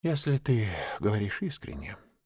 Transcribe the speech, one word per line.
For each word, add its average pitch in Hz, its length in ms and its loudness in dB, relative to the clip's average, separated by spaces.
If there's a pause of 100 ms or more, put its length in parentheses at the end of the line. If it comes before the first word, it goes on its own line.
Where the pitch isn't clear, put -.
Если 147 360 2
ты 113 300 4 (320)
говоришь 104 420 2
искренне 101 540 -6 (280)